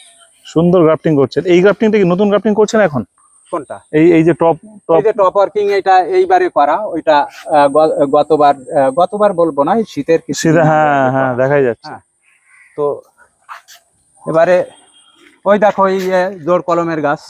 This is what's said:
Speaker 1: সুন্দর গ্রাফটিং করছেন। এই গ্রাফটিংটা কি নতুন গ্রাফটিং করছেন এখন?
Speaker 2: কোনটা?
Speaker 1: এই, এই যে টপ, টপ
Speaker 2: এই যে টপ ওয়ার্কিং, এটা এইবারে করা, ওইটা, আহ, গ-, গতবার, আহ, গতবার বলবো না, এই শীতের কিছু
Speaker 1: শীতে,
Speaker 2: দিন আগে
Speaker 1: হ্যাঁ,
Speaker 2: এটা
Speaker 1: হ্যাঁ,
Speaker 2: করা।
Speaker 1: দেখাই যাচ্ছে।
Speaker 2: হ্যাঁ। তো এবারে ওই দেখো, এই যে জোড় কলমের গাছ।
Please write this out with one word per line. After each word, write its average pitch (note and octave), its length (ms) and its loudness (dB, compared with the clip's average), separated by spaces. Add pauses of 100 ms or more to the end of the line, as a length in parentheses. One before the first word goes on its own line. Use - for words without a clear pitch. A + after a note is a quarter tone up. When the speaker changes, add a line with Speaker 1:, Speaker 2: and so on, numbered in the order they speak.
(440)
Speaker 1:
সুন্দর F3 380 2
গ্রাফটিং D#3 340 0
করছেন। C#3 280 0
এই F3+ 180 2
গ্রাফটিংটা G#3 360 2
কি G3 60 2
নতুন F3+ 240 0
গ্রাফটিং G3+ 260 0
করছেন G#3+ 260 0
এখন? C#3+ 240 -2 (460)
Speaker 2:
কোনটা? G#2 300 -10 (120)
Speaker 1:
এই, D#3+ 200 4
এই E3 120 4
যে E3 100 2
টপ, E3 220 0 (320)
টপ E3 80 2
Speaker 2:
এই - 60 2
যে G#4 100 0
টপ F#3+ 240 0
ওয়ার্কিং, G3+ 360 -2
এটা F#3+ 260 2
এইবারে F3+ 500 0
করা, D3+ 280 0
ওইটা, D#3+ 500 -2 (200)
আহ, D3 220 2
গ-, D3+ 420 0
গতবার, D3 440 2
আহ, C3+ 360 -2
গতবার F#3+ 420 -2
বলবো D#3 300 -2
না, F3 140 -2
এই A3 120 -2
শীতের D#3+ 320 -2
কিছু - 200 -10
Speaker 1:
শীতে, D#3+ 120 0
Speaker 2:
দিন E3 80 2
আগে D#3 100 2
Speaker 1:
হ্যাঁ, D3+ 320 2
Speaker 2:
এটা C3 80 0
Speaker 1:
হ্যাঁ, C3 240 -2
Speaker 2:
করা। B2 100 -2
Speaker 1:
দেখাই C#3 200 0
যাচ্ছে। A#2+ 240 -4
Speaker 2:
হ্যাঁ। A#2+ 120 -18 (760)
তো D3 260 -6 (1200)
এবারে E3+ 380 0 (800)
ওই G3+ 140 2
দেখো, G3 280 0
এই F#3+ 140 -2
যে F#3 440 -4
জোড় F3 180 0
কলমের E3 380 -4
গাছ। C#3+ 300 -2